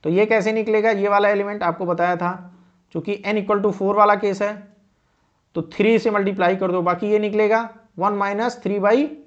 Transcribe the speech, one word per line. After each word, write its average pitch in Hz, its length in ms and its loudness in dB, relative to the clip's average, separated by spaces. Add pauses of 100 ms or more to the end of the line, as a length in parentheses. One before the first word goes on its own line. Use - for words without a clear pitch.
तो 156 60 -2
ये 196 160 4
कैसे 220 260 0
निकलेगा, 220 380 0
ये 202 180 0
वाला 202 200 4
एलिमेंट 202 340 -2
आपको 175 240 -4
बताया 175 300 0
था, 175 360 -6 (420)
चूँकि 202 300 -6
n 208 180 -2
equal 208 200 0
to 202 100 0
four 196 240 -2
वाला 208 200 6
केस 196 260 -2
है 208 120 -2 (1000)
तो 165 140 -4
थ्री 220 280 2
से 220 120 0
मल्टीप्लाई 190 460 0
कर 190 160 -2
दो, 180 100 0
बाकी 180 240 -2
ये 214 120 2
निकलेगा 214 500 0 (300)
वन 196 160 0
माइनस 202 480 -4
थ्री 202 180 -4
by 208 160 4 (300)